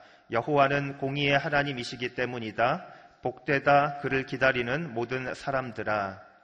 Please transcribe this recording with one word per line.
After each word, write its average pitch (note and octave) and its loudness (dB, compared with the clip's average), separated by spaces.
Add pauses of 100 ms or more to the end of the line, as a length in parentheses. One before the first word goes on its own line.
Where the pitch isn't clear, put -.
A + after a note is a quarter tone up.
(320)
여호와는 C#3 2
공의의 C#3 2
하나님이시기 C#3 -2
때문이다. B2 0 (360)
복되다, C#3+ 2
그를 C3 -2
기다리는 C3 0
모든 A#2+ -4
사람들아. G#2+ -4 (240)